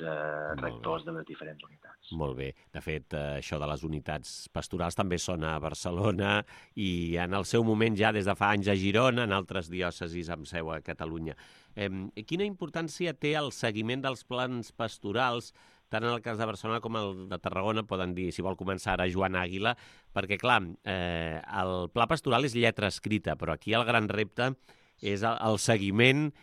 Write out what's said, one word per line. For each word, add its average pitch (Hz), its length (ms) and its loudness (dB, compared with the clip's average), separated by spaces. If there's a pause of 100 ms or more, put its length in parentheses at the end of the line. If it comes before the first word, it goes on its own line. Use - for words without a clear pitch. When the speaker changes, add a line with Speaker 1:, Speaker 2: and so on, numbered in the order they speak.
Speaker 1:
eh, 82 40 -6
Speaker 2:
Molt 76 560 -4
bé. - 80 -4
Speaker 1:
rectors 58 360 -6
de 165 80 -8
les 160 120 -10
diferents 80 380 -14
unitats. - 480 -20
Speaker 2:
Molt 76 260 -4
bé. 67 140 -6 (220)
De 76 80 -10
fet, 78 320 -6
eh, 73 260 -4
això - 200 -6
de 73 80 -2
les 76 160 -4
unitats 76 680 -6
pastorals 85 440 -2
també 92 220 0
sona 80 380 -2
a 78 40 -2
Barcelona 95 840 0 (300)
i 87 420 0
en 87 160 0
el 98 120 0
seu 117 180 4
moment 110 340 4
ja 107 140 6
des 104 140 2
de 98 100 2
fa 101 160 4
anys 101 160 2
a 101 80 6
Girona, 117 480 4
en 104 80 0
altres 92 400 0
diòcesis 87 580 -4
amb 78 160 -6
seu 82 260 -4
a 78 100 -6
Catalunya. 80 540 -6 (400)
Em, 95 340 -4 (180)
quina 180 180 -2
importància 165 720 -4
té 147 180 0
el 147 160 -2
seguiment 113 500 -2
dels 131 240 -4
plans 127 480 -2
pastorals, 117 800 -2 (360)
tant 110 160 -2
en 120 40 4
el 120 140 -2
cas 110 160 -4
de 113 60 2
Barcelona 110 360 -2
com 113 140 -4
el 95 340 -2
de 92 80 -4
Tarragona? 98 460 0
Poden 92 320 0
dir, 90 180 -2
si - 80 -6
vol 92 160 0
començar 92 360 0
ara, 90 140 2
Joan 92 280 2
Àguila, 95 400 0 (360)
perquè, 98 280 -2
clar, 117 240 4 (200)
eh, 85 560 -2 (140)
el 92 400 0
pla 117 140 4
pastoral 143 380 2
és 117 100 -2
lletra 113 320 4
escrita, 101 480 0
però 80 180 -2
aquí 104 220 -2
el 117 100 4
gran 113 240 4
repte 107 460 0 (480)
és 101 180 0
el, 113 180 2
el 110 200 4
seguiment, 120 840 4